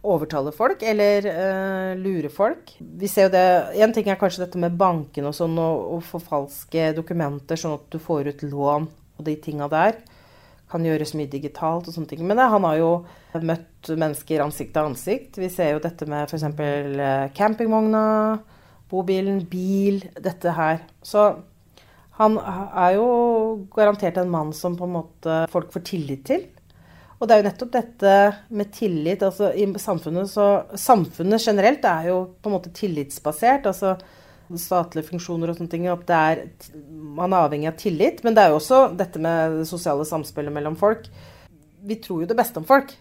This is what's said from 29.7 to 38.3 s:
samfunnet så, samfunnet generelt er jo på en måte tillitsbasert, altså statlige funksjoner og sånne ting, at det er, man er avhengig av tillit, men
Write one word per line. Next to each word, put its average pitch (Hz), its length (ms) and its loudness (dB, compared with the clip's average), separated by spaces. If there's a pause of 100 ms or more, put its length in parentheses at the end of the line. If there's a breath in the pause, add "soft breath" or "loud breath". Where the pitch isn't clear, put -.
samfunnet 175 480 -4
så, 202 200 2 (280)
samfunnet 208 680 2
generelt 220 420 2
er 170 220 0
jo 185 80 2 (240)
på 214 80 -6
en 196 80 0
måte 175 180 -8
tillitsbasert, 185 960 -2
altså 190 240 -2 (680 loud breath)
statlige 170 480 -2
funksjoner 170 420 -6
og 170 60 -4
sånne 170 160 -10
ting, 175 160 -4
at 175 220 -4
det 170 100 4
er, 160 220 2 (760)
man 180 160 -2
er 175 160 4
avhengig 147 240 -2
av 160 80 -16
tillit, 202 460 0
men 226 100 2